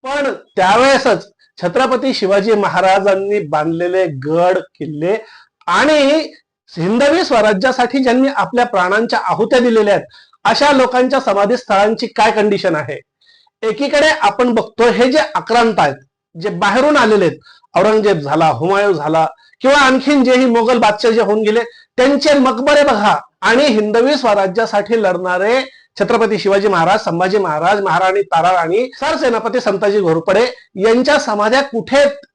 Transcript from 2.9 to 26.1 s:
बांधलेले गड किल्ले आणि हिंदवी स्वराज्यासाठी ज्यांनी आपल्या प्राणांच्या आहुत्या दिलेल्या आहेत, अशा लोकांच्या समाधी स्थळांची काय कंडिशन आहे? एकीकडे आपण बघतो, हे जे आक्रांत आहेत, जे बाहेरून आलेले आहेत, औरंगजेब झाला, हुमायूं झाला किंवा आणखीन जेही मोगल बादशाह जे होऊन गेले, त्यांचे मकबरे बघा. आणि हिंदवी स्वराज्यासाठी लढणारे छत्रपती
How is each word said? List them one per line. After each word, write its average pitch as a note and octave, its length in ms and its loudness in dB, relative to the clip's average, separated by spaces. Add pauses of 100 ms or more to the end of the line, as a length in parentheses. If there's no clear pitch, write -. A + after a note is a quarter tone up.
बांधलेले E3 680 -2
गड E3 520 0
किल्ले D#3+ 580 -6 (500)
आणि C#4+ 640 0 (480)
हिंदवी C#4 480 0
स्वराज्यासाठी A#3+ 760 0
ज्यांनी C4 380 2
आपल्या A#3 300 -2
प्राणांच्या G3+ 580 -2
आहुत्या G3+ 340 0
दिलेल्या A3 360 2
आहेत, D#3+ 120 -4 (380)
अशा C#4 280 2
लोकांच्या B3+ 480 0
समाधी G3+ 360 0
स्थळांची G#3+ 500 -2
काय A3 240 0
कंडिशन G3+ 460 -2
आहे? C#3 240 -10 (640)
एकीकडे C#4 460 0 (120)
आपण A3+ 320 0
बघतो, A3+ 300 -2
हे A#3+ 300 2
जे D4+ 60 2 (160)
आक्रांत A3+ 440 0
आहेत, C#3+ 160 0 (460)
जे F#3+ 80 -6
बाहेरून G#3 480 0
आलेले A3 280 2
आहेत, D3+ 140 -2 (380)
औरंगजेब G#3 420 2
झाला, D3+ 280 0
हुमायूं F#3+ 460 0
झाला D#3 340 0 (340)
किंवा C4+ 160 4
आणखीन C4 480 2
जेही B3+ 220 4
मोगल A#3 320 2
बादशाह G#3+ 320 2
जे A3+ 100 2
होऊन G#3+ 220 0
गेले, G#3+ 180 2 (360)
त्यांचे C#4+ 420 2
मकबरे C4+ 440 2
बघा. G#3 340 2 (240)
आणि A#3 240 2
हिंदवी A#3 500 0
स्वराज्यासाठी G#3+ 880 0
लढणारे F#3 600 -2 (360)
छत्रपती A3 380 0